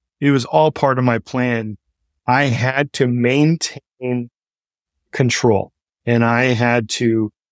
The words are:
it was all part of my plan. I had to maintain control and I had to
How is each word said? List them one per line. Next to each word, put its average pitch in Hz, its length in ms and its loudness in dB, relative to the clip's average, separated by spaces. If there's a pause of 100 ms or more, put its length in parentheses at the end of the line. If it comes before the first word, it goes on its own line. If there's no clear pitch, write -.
(220)
it 143 100 2
was 131 140 2
all 156 260 2
part 131 260 0
of 127 60 0
my 120 160 2
plan. 117 580 -4 (500)
I 135 180 2
had 131 480 -2
to 131 140 0
maintain 123 1200 -2 (800)
control 117 640 0 (320)
and 117 180 2
I 117 220 2
had 120 440 0
to 113 420 -2 (200)